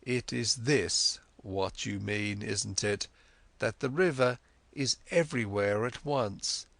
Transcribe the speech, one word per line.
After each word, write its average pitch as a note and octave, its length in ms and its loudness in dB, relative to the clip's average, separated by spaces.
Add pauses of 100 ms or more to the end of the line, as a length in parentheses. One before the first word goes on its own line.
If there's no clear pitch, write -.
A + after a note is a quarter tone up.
it B2 300 -2
is A#2+ 220 0
this, A#2 640 2 (220)
what F#2+ 440 -4
you G2+ 140 -4
mean, G#2 420 -2
isn't G#2+ 420 -4
it, G#2 240 0 (520)
that A2+ 200 -2
the C#3 100 0
river C3+ 500 2 (340)
is C3+ 240 0 (140)
everywhere G#2+ 760 2
at - 200 -6
once B2 600 -2 (140)